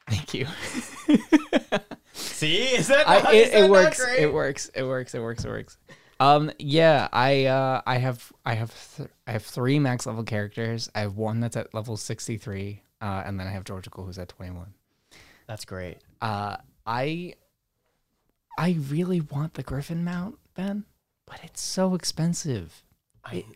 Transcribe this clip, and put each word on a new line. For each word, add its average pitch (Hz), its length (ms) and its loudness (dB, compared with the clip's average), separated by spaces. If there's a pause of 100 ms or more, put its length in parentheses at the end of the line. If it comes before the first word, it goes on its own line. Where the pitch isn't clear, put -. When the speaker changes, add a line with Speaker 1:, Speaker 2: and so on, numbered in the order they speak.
(100)
Speaker 1:
Thank 117 240 -6
you. 131 120 -4
<laughs> - 1700 -2
Speaker 2:
See? 170 520 -2
Is 226 240 0
that 285 200 6
Speaker 1:
I, 196 140 10
Speaker 2:
not, 269 120 6
Speaker 1:
it, 220 120 12
Speaker 2:
is - 60 0
that 214 60 8
Speaker 1:
it - 40 10
Speaker 2:
not 190 80 8
Speaker 1:
works. 196 340 8
Speaker 2:
great? 247 160 0
Speaker 1:
It 151 140 4
works. 143 400 -4
It - 80 -4
works. 131 320 -4
It 127 60 -4
works. 113 240 -6
It 117 40 -8
works. 110 300 -10 (420)
Um, 147 380 6
yeah, 147 540 4
I, 135 340 4
uh, 131 400 0
I 127 100 0
have, 127 340 -4 (140)
I 120 100 -2
have, 113 180 -6 (240)
th-, 139 120 -12 (180)
I 120 60 -8
have 110 120 -6
three 131 340 0
max 127 280 0
level 113 160 -6
characters. 110 720 -6
I 107 60 -4
have 101 160 -6
one 110 240 -4
that's 117 160 -4
at - 180 -8
level 110 220 -8
sixty-three, 101 840 -10 (180)
uh, 98 240 -6
and 98 160 -8
then 92 60 -8
I 95 40 -8
have 95 140 -10
Georgical, 92 400 -14
who's 92 140 -12
at 90 100 -12
twenty-one. 90 460 -16 (720)
Speaker 2:
That's 110 160 -12
great. 90 340 -12 (240)
Speaker 1:
Uh, 104 340 -6 (300)
I, 151 480 -6 (1200)
I 170 200 0 (120)
really 175 340 -2
want 147 320 -6
the - 100 -8
Griffin 165 400 -6
mount, 175 340 -6 (160)
Ben, 202 300 -6 (420)
but - 160 -20
it's - 180 -16
so 185 340 0
expensive. 156 920 -4 (400)
Speaker 2:
I, - 120 -10
Speaker 1:
It, 87 80 -8 (120)